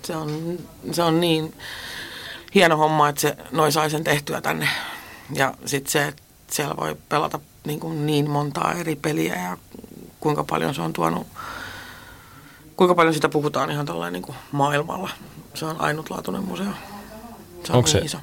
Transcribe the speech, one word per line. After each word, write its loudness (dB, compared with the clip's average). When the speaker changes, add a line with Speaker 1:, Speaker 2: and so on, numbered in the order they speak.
Speaker 1:
Se -6
on, -4
se 2
on 6
niin 2
hieno 8
homma, 6
että -2
se, 2
noi 4
sai 4
sen -2
tehtyä 0
tänne. 0
Ja 2
sit -2
se, 2
että -10
siellä -2
voi -2
pelata 0
niin -4
kuin -4
niin 2
montaa 0
eri -4
peliä -2
ja -6
kuinka 0
paljon 0
se -4
on -2
tuonut, 0
kuinka 6
paljon 6
sitä 2
puhutaan 0
ihan -2
tolleen -4
niin -6
kuin -12
maailmalla. 0
Se -8
on -4
ainutlaatuinen -4
museo. -4
Se -4
on 6
Speaker 2:
Onko 6
Speaker 1:
niin 4
Speaker 2:
se 6
Speaker 1:
iso. -4